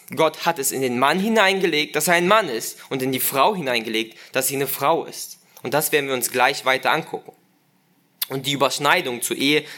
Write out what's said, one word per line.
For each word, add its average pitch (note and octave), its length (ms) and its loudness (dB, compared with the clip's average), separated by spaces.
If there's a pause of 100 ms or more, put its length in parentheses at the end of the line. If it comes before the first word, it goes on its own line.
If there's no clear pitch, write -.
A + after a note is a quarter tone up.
(160)
Gott D#3 300 0
hat E3+ 120 2
es C3+ 140 -2
in C3 100 -4
den A#2+ 180 0
Mann D3 200 4
hineingelegt, F#3+ 760 2
dass D#3 120 0
er F3 60 4
ein F3 140 4
Mann G#3 200 4
ist, A#2+ 300 -6 (120)
und C3+ 120 -4
in C3 100 -2
die C3 80 -2
Frau C#3 340 2
hineingelegt, A#2 640 -4 (140)
dass B2+ 160 -2
sie C3+ 80 -4
eine C3+ 120 -2
Frau C#3+ 380 -2
ist. - 340 -16 (240)
Und B2+ 100 -4
das D3 180 0
werden C#3+ 160 2
wir C3+ 60 -2
uns B2 180 -2
gleich B2+ 320 2
weiter C3 280 2
angucken. D#3 420 -4 (960)
Und C3 160 -6
die C#3+ 80 -2
Überschneidung C#3 680 0
zur - 140 -4
Ehe C#3+ 300 2 (120)